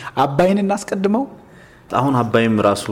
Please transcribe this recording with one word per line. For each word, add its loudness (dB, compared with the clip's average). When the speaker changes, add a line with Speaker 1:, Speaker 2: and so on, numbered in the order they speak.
Speaker 1:
አባይን 2
እናስቀድመው። -2
Speaker 2:
አሁን 0
አባይም 2
ራሱ 0